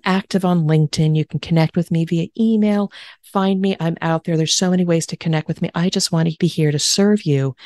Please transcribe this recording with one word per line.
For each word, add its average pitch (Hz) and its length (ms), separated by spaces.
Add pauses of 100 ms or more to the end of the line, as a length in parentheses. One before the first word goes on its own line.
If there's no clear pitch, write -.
active 190 420
on 175 220
LinkedIn. 156 480
You 156 100
can - 140
connect 160 360
with 170 160
me 165 140
via 165 220 (100)
email. 208 540 (320)
Find 190 380
me. 196 180
I'm 165 220
out 165 240
there. 165 120
There's 160 160
so 185 160
many 180 160
ways 165 220
to 165 100
connect 156 300
with - 140
me. 170 120
I 170 160
just - 220
want 165 180
to 160 80
be 175 100
here 156 240
to 147 60
serve 208 460
you 135 320 (100)